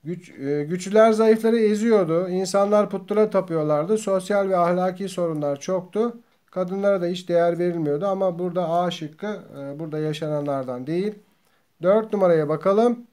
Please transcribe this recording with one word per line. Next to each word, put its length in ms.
Güç, 260
e, 340
güçlüler 480
zayıfları 480
eziyordu. 680
İnsanlar 600
putlara 400
tapıyorlardı. 680
Sosyal 520
ve 80
ahlaki 520
sorunlar 500
çoktu. 580
Kadınlara 500
da 40
hiç 240
değer 300
verilmiyordu 460
ama 340
burada 300
A 220
şıkkı, 480
e, 200
burada 200
yaşananlardan 880
değil. 260
Dört 320
numaraya 360
bakalım. 640